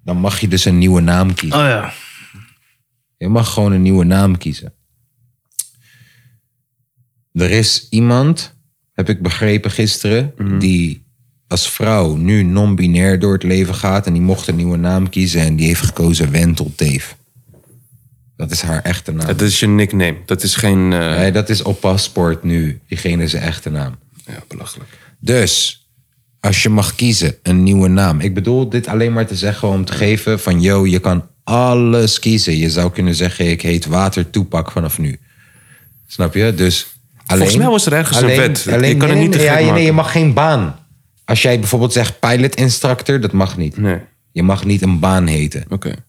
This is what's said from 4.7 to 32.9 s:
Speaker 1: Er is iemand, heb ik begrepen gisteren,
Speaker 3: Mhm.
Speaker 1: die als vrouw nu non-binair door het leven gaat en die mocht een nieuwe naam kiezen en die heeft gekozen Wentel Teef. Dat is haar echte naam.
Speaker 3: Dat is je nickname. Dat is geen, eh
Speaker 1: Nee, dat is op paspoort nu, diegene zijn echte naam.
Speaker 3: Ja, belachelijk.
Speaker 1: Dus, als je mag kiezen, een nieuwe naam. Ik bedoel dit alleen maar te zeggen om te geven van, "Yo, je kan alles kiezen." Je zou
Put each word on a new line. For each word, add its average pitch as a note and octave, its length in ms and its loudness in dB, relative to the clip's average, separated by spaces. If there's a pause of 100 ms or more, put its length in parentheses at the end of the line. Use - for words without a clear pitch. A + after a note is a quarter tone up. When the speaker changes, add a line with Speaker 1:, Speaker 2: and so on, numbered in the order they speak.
Speaker 1:
Er F2 180 0
is A2 400 0
iemand, A#2+ 640 0 (380)
heb F#2+ 160 -4
ik F#2+ 140 -2
begrepen G#2 480 0
gisteren, A2 680 -2
Speaker 3:
Mhm. G2 220 -2
Speaker 1:
die F2 480 0 (400)
als - 240 -4
vrouw G#2 460 0
nu G2 260 2
non-binair F#2 760 2
door G2 140 2
het F#2+ 100 0
leven F#2 320 0
gaat G2 320 -2
en F2+ 60 -2
die E2+ 100 0
mocht F#2 240 0
een D#2 100 -2
nieuwe F2 200 -2
naam F2+ 320 0
kiezen F2 320 -2
en D#2 160 2
die D#2+ 100 0
heeft E2+ 140 0
gekozen E2 500 0
Wentel D#2+ 460 0
Teef. C#2 400 -4 (1200)
Dat - 140 -6
is E2+ 120 -4
haar D#2+ 200 -4
echte - 300 -6
naam. D#2+ 140 -4
Speaker 3:
Dat F#2+ 140 -2
is G#2 200 0
je A2+ 80 0
nickname. G2 480 2 (100)
Dat - 160 -4
is F#2+ 120 -2
geen, F#2+ 380 2
eh E2 240 0
Speaker 1:
Nee, F#2 160 2
dat G#2 160 0
is G#2+ 140 -2
op - 180 -4
paspoort F#2 640 0
nu, E2 460 -2
diegene E2+ 400 -4
zijn C#2+ 140 -4
echte E2 280 -8
naam. C#2 240 -6 (320)
Speaker 3:
Ja, - 80 -18 (140)
belachelijk. - 420 -18 (300)
Speaker 1:
Dus, - 680 0 (540)
als G2+ 220 0
je A2+ 60 0
mag G#2+ 260 0
kiezen, G#2+ 480 0
een F2+ 200 2
nieuwe F#2+ 260 4
naam. F#2 320 2
Ik F#2 140 -2
bedoel A#2 340 0
dit A#2+ 200 -2
alleen A#2 240 0
maar A2+ 140 0
te G2 100 -8
zeggen G2+ 320 -2
om F#2+ 160 0
te - 80 -6
geven G#2+ 480 0
van, F2 200 0
"Yo, G2 260 2
je F2+ 120 2
kan F2 280 -2 (180)
alles A#2+ 720 2
kiezen." G#2 380 0
Je D#2+ 140 0
zou F2 200 0